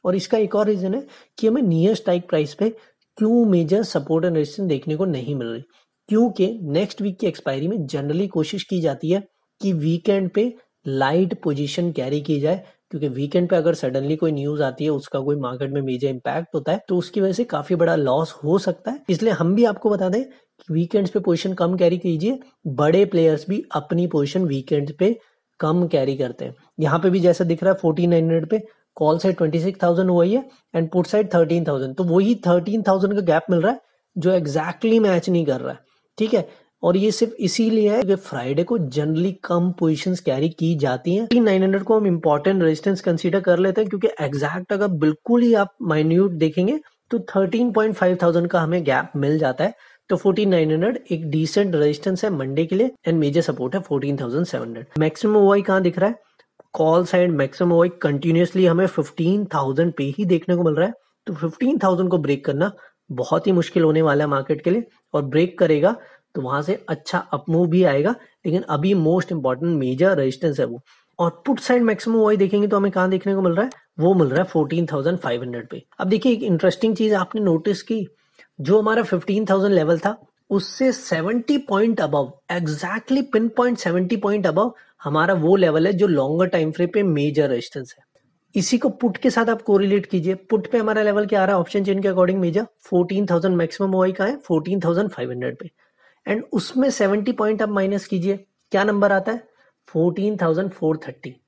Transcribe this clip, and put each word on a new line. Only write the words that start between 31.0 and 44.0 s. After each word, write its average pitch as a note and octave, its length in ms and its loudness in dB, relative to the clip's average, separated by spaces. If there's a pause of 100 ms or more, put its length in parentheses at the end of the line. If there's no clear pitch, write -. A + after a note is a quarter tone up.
side G#3 260 2
thirteen E3+ 300 2
thousand। C3+ 320 -4
तो F#3 80 -2
वही F#3+ 300 2 (120)
थर्टीन F3+ 360 2
थाउजेंड F#3+ 320 2
का G3+ 80 0
gap E3 280 2
मिल F3 100 4
रहा G3 120 2
है, C4 80 -6 (360)
जो F#3 220 2
exactly E3+ 600 0
match F#3 280 2
नहीं E3+ 180 2
कर C3 140 -2
रहा B2+ 120 -8
है, - 60 -14 (400)
ठीक A3 160 0
है। F#3 140 0 (340)
और F3 140 2
ये G#3 140 2
सिर्फ A3+ 300 -2
इसीलिए G#3+ 500 2
है G#3 140 2
कि F#3+ 100 2
Friday C#3+ 500 -4
को A#3 140 -2
generally D#3 540 -2 (120)
कम F3 340 0
positions E3+ 420 0
carry C#3 280 -2
की E3 300 -2
जाती C#3 360 -2
हैं। A3+ 260 0
नाइन G3 220 4
हंड्रेड F#3+ 200 0
को A3 140 2
हम G#3 100 2
important F3 560 2
resistance E3 380 0
consider F3 400 0
कर F3 180 2
लेते F#3+ 220 2
हैं, G#3 100 -2
क्योंकि G#3 180 -2 (120)